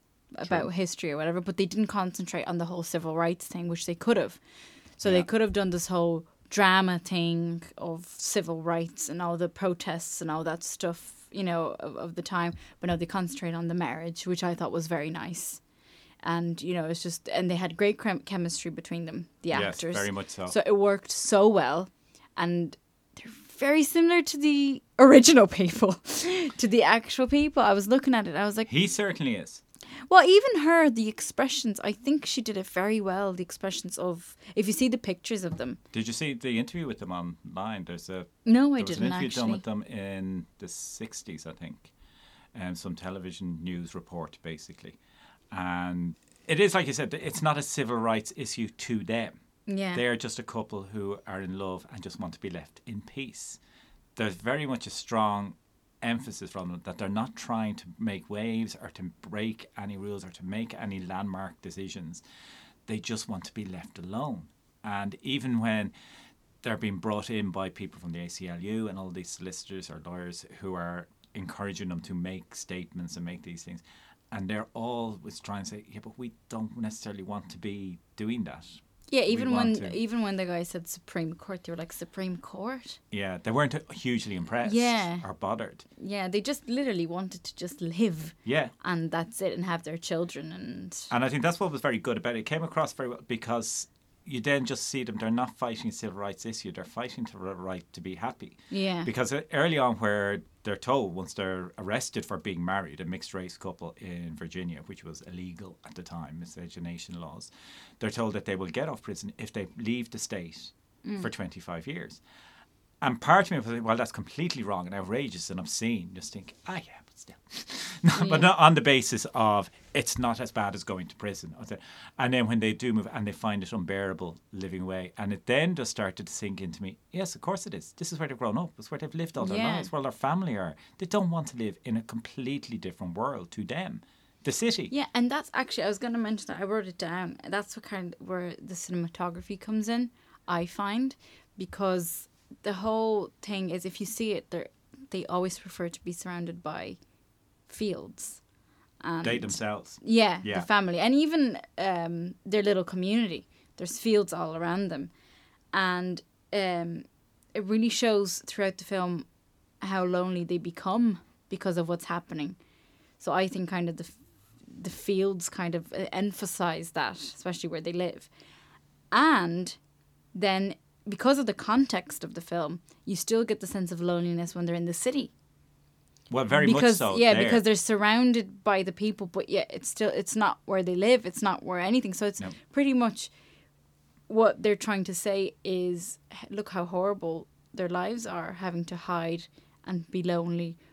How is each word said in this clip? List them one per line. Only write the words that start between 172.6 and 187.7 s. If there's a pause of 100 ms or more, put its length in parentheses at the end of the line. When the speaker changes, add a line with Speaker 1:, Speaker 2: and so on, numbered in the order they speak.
Speaker 1:
you
still
get
the
sense
of
loneliness
when
they're
in
the
city. (1000)
Speaker 2:
Well,
very
Speaker 1:
Because,
Speaker 2:
much
so
Speaker 1:
yeah,
Speaker 2:
there.
Speaker 1:
because
they're
surrounded
by
the
people,
but
yet
it's
still,
it's
not
where
they
live,
it's
not
where
anything.
So
it's
Speaker 2:
No. (240)
Speaker 1:
pretty
much (1000)
what
they're
trying
to
say
is, (140)
"H-,
look
how
horrible (280)